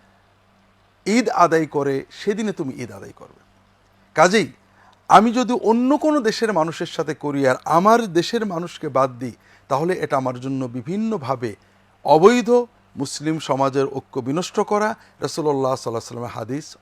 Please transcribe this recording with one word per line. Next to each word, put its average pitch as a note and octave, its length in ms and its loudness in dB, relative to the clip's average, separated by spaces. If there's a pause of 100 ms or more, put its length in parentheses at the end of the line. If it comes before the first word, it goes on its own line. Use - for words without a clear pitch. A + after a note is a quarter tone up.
(1080)
ঈদ A3 220 2
আদায় E3 380 4
করে C#3 440 -2
সেদিনে G3+ 420 -4
তুমি C#3 220 -8
ঈদ A2+ 180 -12
আদায় G2 240 -18
করবে।" - 240 -20 (760)
কাজেই F3+ 380 4 (560)
আমি G#3+ 240 8
যদি B3 200 0
অন্য B3 440 2
কোনো D4+ 240 2
দেশের G#3+ 320 -2
মানুষের E3 340 -2
সাথে D#3 280 -6
করি C#3 340 0
আর C3 160 2
আমার G#3+ 420 4
দেশের F#3 400 -2
মানুষকে E3+ 420 -8
বাদ C3 300 0
দিই, A#2+ 140 -8 (360)
তাহলে D#3+ 260 -2
এটা D3+ 220 -4
আমার B2+ 240 -4
জন্য C3 240 -6
বিভিন্নভাবে C3 920 -6 (480)
অবৈধ, G3 460 6 (460)
মুসলিম D3+ 420 -6
সমাজের C3+ 480 0
ঐক্য C3+ 340 -8
বিনষ্ট D3+ 400 -4
করা, G#3 340 -2 (260)
রাসূলুল্লাহ C3+ 540 -2
সাল্লাল্লাহু - 140 -8
আলাইহি A#2 320 -8
ওয়াসাল্লামের A#2+ 100 -10
হাদিস B2 520 -10